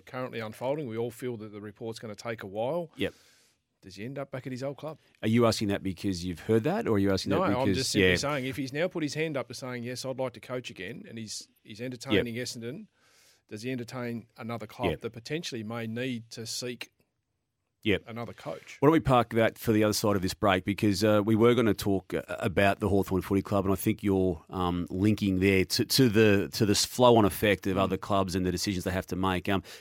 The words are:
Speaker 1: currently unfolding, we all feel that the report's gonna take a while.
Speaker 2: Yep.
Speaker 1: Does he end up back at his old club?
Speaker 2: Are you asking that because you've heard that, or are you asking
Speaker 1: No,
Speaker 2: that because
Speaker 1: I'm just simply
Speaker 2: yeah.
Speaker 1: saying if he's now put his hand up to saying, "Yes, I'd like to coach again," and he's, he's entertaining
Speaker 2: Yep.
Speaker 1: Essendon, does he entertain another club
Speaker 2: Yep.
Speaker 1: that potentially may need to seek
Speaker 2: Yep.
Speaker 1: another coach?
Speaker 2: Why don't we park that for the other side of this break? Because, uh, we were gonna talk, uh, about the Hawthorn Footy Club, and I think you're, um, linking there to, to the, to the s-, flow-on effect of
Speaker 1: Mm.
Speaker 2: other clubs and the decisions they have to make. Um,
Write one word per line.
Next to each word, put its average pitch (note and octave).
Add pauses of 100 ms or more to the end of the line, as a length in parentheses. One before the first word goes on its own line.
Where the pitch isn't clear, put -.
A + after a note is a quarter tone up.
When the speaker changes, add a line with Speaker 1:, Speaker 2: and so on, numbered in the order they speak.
Speaker 1:
currently B2+
unfolding, B2
we A2
all A#2
feel B2
that G#2+
the G#2
report's A2
gonna G#2+
take A#2
a -
while. B2+
Speaker 2:
Yep. F2 (680)
Speaker 1:
Does F#2
he G2+
end C#3
up C#3
back B2+
at C3
his B2
old C#3
club? D3+ (240)
Speaker 2:
Are A2
you A#2
asking A2
that G2
because F2+
you've F2+
heard A2+
that, G3
or A2+
are G2+
you G2
asking F#2+
Speaker 1:
No, G2
Speaker 2:
that -
because B2+
Speaker 1:
I'm G2
just C3
simply F#2
Speaker 2:
yeah. F2+
Speaker 1:
saying C#3
if C3+
he's C3
now D#3
put F3+
his D3
hand D#3
up A#2+
to B2
saying, B2
"Yes, B2
I'd C3
like B2+
to A2
coach B2+
again," F#2+
and A2+
he's, G#2+ (160)
he's A2
entertaining A#2+
Speaker 2:
Yep. B2
Speaker 1:
Essendon, B2+ (640)
does G#2+
he B2+
entertain A#2+ (120)
another A2+
club -
Speaker 2:
Yep. -
Speaker 1:
that A#2
potentially B2
may A2+
need A#2
to A2+
seek B2 (920)
Speaker 2:
Yep. G2
Speaker 1:
another A2+
coach? -
Speaker 2:
Why C#3
don't D#3+
we D#3+
park B2
that A2
for -
the G#2+
other G#2
side G2+
of F#2+
this F2+
break? F#2+
Because, G2+
uh, G#2+
we A2
were A#2
gonna A2+
talk, G2
uh, D#2+
about G2
the G2
Hawthorn F#2+
Footy G2
Club, G2
and G2
I F#2
think -
you're, F#2+
um, F2
linking G2
there F#2+
to, -
to C3
the, G2+
to A2+
the G2+
s-, -
flow-on A#2+
effect G2
of F#2+
Speaker 1:
Mm. -
Speaker 2:
other F#2
clubs G2
and F#2
the F2+
decisions F2+
they F#2+
have F#2
to F2+
make. F#2
Um, G2 (180)